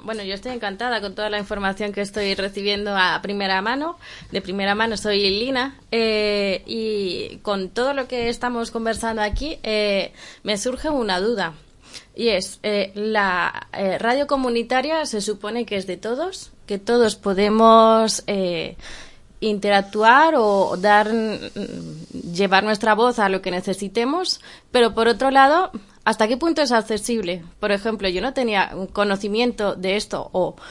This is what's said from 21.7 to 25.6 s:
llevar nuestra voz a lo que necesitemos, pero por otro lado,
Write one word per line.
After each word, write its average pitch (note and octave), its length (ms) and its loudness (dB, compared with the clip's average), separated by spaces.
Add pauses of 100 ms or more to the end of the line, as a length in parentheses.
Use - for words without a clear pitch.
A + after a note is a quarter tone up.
llevar F#3+ 300 4
nuestra G#3+ 300 2
voz A#3+ 260 2
a G3+ 80 4
lo F#3+ 140 -2
que F#3 100 -4
necesitemos, G#3 880 -2 (320)
pero A#3 200 4
por A3+ 140 2
otro A#3 240 2
lado, C#4 400 6 (360)